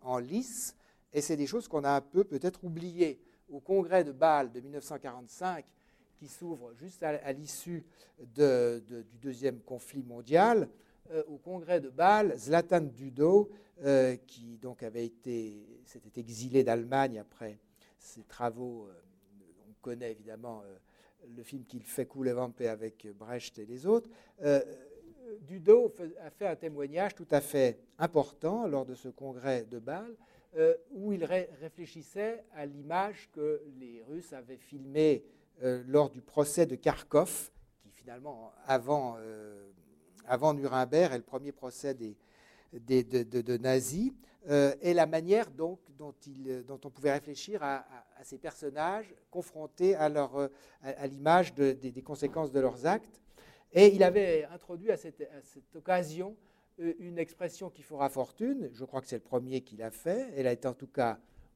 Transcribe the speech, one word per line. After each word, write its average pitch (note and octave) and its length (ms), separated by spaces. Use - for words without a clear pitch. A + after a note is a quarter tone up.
en B2+ 160
lice, G3+ 580
et D3 100
c'est D3+ 140
des D3 120
choses A3+ 200
qu'on D3+ 160
a C#3+ 80
un C#3 100
peu F3 220
peut-être F3+ 400
oubliées. E3+ 560
Au C#3+ 100
congrès F#3 440
de D3 80
Bâle C#3 400
de B2 100
mille C#3 100
neuf C#3+ 120
cent D3+ 140
quarante-cinq, C3+ 680
qui D3+ 120
s'ouvre B2+ 480
juste E3+ 280
à, D#3+ 60
à D3 240
l'issue D3+ 520
de, B2 520
de, A#2 160
du A2+ 140
deuxième B2 420
conflit C3 440
mondial, D3+ 680
euh, D#3+ 160
au D3 100
congrès F3 440
de C3+ 80
Bâle, F3 480
Zlatan E3 440
Dudo, C#3+ 680
euh, C3 320
qui A#2 300
donc B2 260
avait A#2 220
été, A#2 600
s'était A#2 340
exilé A#2+ 440
d'Allemagne A#2+ 560
après G#2+ 380
ses - 260
travaux, A#2+ 680
euh, F#2 40
on A2 120
connaît A#2+ 300
évidemment, A2 540
euh, F#2+ 120
le A#2+ 80
film B2+ 220
qu'il A#2+ 180
fait, - 220
Koh C3+ 180
Levamp, B2 360
avec A2 480
Brecht A2+ 420
et G#2+ 60
les B2+ 200
autres, A3+ 240
euh, C#3+ 180
Dudo F#3+ 480
fe-, F3 320
a D#3 80
fait G3+ 180
un E3 80
témoignage D#3 600
tout E3+ 160
à C#3+ 100
fait C3 380
important E3 680
lors C#3 180
de B2+ 80
ce B2+ 160
congrès B2+ 540
de A#2 160
Bâle, F3+ 360
euh, D#3+ 180
où G#3 220
il F3 100
ré-, F3+ 260
réfléchissait F3 840
à D3 120
l'image D#3 680
que D3+ 280
les A#2 280
Russes D3+ 260
avaient B2+ 240
filmée, C#3 680
euh, B2+ 260
lors C#3 220
du B2+ 120
procès D3+ 440
de C3 100
Kharkov, - 760
qui - 100
finalement, B2 600
avant, C3 540
euh, G#2+ 500
avant C3 280
Nuremberg, C#3 580
est B2+ 60
le A#2 60
premier C#3 280
procès C3+ 420
des, A2+ 220
des, B2 320
de, A#2+ 200
de, A#2 180
de B2 160
nazis, C3 560
euh, C#3+ 320
et F3 120
la E3+ 120
manière E3+ 460
donc E3 280
dont, D3 180
il, C3 400
dont C3+ 200
on C#3+ 40
pouvait C3+ 220
réfléchir D3 500
à, C#3 180
à, A#2+ 260
à C#3 40
ces C3 140
personnages D#3+ 760
confrontés F3 640
à, D#3 120
leur, C#3+ 300
euh, C#3 100
à, C3+ 100
à C#3 160
l'image D3 460
de, C3+ 200
des, C3+ 180
des B2 100
conséquences C#3 520
de C#3 80
leurs B2 240
actes. G3 360
Et G3 200
il F#3+ 80
avait F3+ 440
introduit F3+ 460
à F3+ 60
cette, - 240
à D3 220
cette - 320
occasion, F3+ 640
euh, E3+ 200
une F3 200
expression E3+ 500
qui - 140
fera C#3 240
fortune, G3+ 640
je A#2 140
crois C3 160
que - 60
c'est B2 100
le G#2 60
premier B2+ 360
qui B2 160
l'a A2+ 160
fait, A3 460
elle C3 100
a B2 60
été B2 160
en B2 40
tout C3 140
cas A#2 320